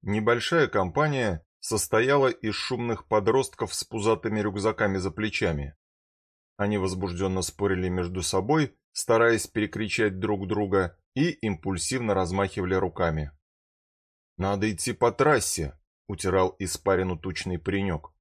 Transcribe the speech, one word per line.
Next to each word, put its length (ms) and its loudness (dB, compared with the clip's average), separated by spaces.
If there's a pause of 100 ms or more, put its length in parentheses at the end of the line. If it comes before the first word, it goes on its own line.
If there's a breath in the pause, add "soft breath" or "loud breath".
небольшая 640 2
компания 760 0 (140)
состояла 680 2
из 280 -2
шумных 520 -4
подростков 680 2
с 100 -6
пузатыми 560 0
рюкзаками 580 0
за 140 -2
плечами. 640 -2 (840)
Они 200 0
возбужденно 640 -2
спорили 480 -2
между 320 -4
собой, 540 0 (160)
стараясь 560 4
перекричать 720 -2
друг 280 -2
друга, 500 0 (160)
и 180 0
импульсивно 840 -2
размахивали 600 0
руками. 560 -2 (1040)
«Надо 340 0
идти 220 -4
по 180 2
трассе», 680 0 (340)
утирал 480 2
испарину 580 0
тучный 400 -6
паренек. 640 -4